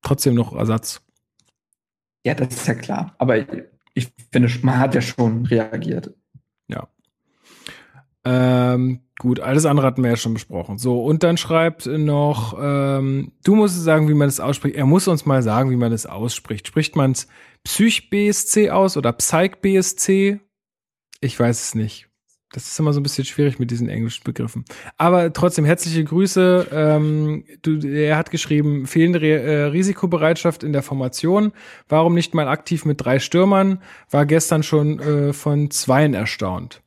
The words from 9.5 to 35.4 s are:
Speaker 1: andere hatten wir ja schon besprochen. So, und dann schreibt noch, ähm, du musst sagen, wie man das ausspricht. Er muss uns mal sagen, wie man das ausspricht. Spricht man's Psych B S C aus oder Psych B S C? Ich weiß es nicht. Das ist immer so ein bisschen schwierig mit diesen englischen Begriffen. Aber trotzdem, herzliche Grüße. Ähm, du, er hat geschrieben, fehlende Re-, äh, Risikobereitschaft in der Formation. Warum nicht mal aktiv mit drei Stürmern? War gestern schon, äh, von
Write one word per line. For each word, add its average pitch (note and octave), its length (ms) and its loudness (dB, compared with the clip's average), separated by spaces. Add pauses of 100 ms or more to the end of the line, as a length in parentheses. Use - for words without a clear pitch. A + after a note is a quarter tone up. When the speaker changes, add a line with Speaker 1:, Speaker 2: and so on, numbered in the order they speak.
Speaker 1:
andere C#3+ 180 2
hatten B2+ 160 0
wir B2 80 2
ja A#2 80 2
schon A2+ 160 -4
besprochen. G2+ 460 -8
So, A#2+ 240 -2
und D#3 180 0
dann E3+ 160 2
schreibt E3 480 -2
noch, D3 760 -2
ähm, C#3 720 -2 (100)
du G3 120 6
musst F#3+ 280 2
sagen, D#3 260 4
wie D3+ 60 4
man C#3+ 120 4
das C3 120 -2
ausspricht. C3+ 360 -4
Er C3+ 120 2
muss F3+ 200 4
uns E3 200 0
mal C3+ 160 2
sagen, A#2 260 0
wie B2+ 60 0
man A#2+ 160 0
das A2+ 160 -4
ausspricht. G#2+ 600 -8
Spricht - 280 -2
man's C3+ 320 0 (360)
Psych - 460 0
B G#3 200 2
S - 180 -2
C G#3 240 2
aus F#3+ 260 2
oder C3 160 0
Psych - 480 0
B G3 160 2
S F#3 180 0
C? G3 440 0 (840)
Ich C3 180 -6
weiß A#2 220 2
es - 140 -8
nicht. A2 320 -6 (440)
Das - 140 -12
ist - 140 -14
immer D3+ 140 2
so D3 60 2
ein C#3+ 40 -2
bisschen C3+ 220 -4
schwierig C#3+ 340 -2
mit A#2+ 100 -2
diesen A#2 200 -4
englischen A2+ 340 -6
Begriffen. A#2+ 420 -8 (320)
Aber E3+ 360 2
trotzdem, E3+ 320 0
herzliche E3 380 0
Grüße. F3+ 680 2
Ähm, D3+ 720 0 (160)
du, D#3 160 -2 (100)
er D3+ 300 0
hat D#3+ 140 -4
geschrieben, D3 560 -2
fehlende E3 340 2
Re-, D#3 220 2
äh, D3 220 0
Risikobereitschaft E3+ 1000 0
in D3+ 100 -4
der C#3 80 0
Formation. D#3+ 680 -2 (360)
Warum E3 280 4
nicht E3+ 180 -2
mal D3+ 140 0
aktiv D3+ 380 -4
mit D3 200 -2
drei C3 140 2
Stürmern? F#3+ 640 2 (260)
War D3 160 4
gestern D#3 380 2
schon, D3+ 360 0
äh, C#3+ 320 0
von D3 380 -2